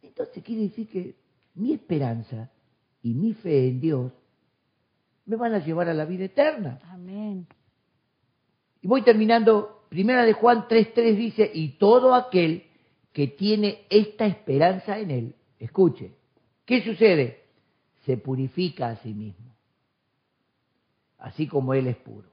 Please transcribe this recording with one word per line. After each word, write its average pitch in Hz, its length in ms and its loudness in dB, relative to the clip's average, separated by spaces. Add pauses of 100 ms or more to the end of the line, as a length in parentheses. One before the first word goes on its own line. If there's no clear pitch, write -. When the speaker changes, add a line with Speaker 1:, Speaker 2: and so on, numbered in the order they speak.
Speaker 1:
Entonces - 400 -14
quiere 220 200 -8
decir 208 240 -8
que 180 280 -10 (400)
mi 240 180 -4
esperanza 117 760 -6 (500)
y 117 140 -4
mi 202 180 -2
fe 147 360 0
en 127 120 -4
Dios 131 300 -2 (1120)
me 220 120 -6
van 233 180 -2
a 170 100 -4
llevar 165 240 -2
a 165 60 -2
la 151 100 -4
vida 185 200 -6
eterna. 220 600 -2
Speaker 2:
Amén. 185 640 -14 (1300)
Speaker 1:
Y 175 60 -8
voy 247 140 2
terminando. 220 880 4
Primera 233 340 0
de 220 100 4
Juan 226 360 2
tres 220 240 2
tres 226 240 2
dice, 220 340 0
"Y 156 180 -6 (100)
todo 247 340 6
aquel 180 500 0 (480)
que 143 160 -4
tiene 208 640 -2
esta 208 380 2
esperanza 185 720 -2
en 202 100 -8
él", 123 260 -6 (240)
escuche, 120 520 0 (520)
¿qué 247 200 0
sucede? 180 580 2 (640)
Se 131 120 -2
purifica 131 720 -6
a 117 80 -10
sí 110 180 -14
mismo, 104 320 -16 (1700)
así 151 300 -8
como 131 260 -2
él 131 140 0
es 123 100 -4
puro. 110 360 -20